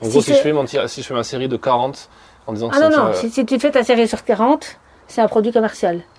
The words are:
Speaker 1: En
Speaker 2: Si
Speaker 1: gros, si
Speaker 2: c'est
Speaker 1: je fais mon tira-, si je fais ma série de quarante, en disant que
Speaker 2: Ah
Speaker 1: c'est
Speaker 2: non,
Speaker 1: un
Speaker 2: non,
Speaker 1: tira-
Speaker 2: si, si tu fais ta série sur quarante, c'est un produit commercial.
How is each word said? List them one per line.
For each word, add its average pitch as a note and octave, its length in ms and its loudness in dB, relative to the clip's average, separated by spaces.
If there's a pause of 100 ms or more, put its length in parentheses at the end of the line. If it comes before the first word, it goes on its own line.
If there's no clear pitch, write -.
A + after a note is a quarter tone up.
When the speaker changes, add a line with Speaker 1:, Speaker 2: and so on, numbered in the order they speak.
Speaker 1:
En - 40 -10
Speaker 2:
Si A2+ 60 -4
Speaker 1:
gros, A#2+ 100 4
si A3 100 0
Speaker 2:
c'est C#4 80 6
Speaker 1:
je C4+ 40 2
fais D3+ 100 0
mon C#3+ 120 0
tira-, B2 240 -4
si C3+ 140 -12
je - 40 -12
fais C3+ 80 -8
ma A#2 100 -2
série C3 240 -6
de B2+ 80 -4
quarante, C3 520 -2 (380)
en A#2 60 -8
disant A2 160 -6
que A#3 80 -4
Speaker 2:
Ah - 20 2
Speaker 1:
c'est D#4 120 4
Speaker 2:
non, D#4 60 2
Speaker 1:
un C#4 100 4
Speaker 2:
non, - 40 0
Speaker 1:
tira- - 40 0
Speaker 2:
si, A3+ 160 -2
si C4 160 -2
tu C4+ 120 0
fais C#4+ 120 0
ta C4+ 120 2
série A3+ 260 2
sur - 160 -8
quarante, B3 540 0 (280)
c'est - 140 -4
un G#3+ 80 4
produit A3 240 0
commercial. G#3 480 0 (180)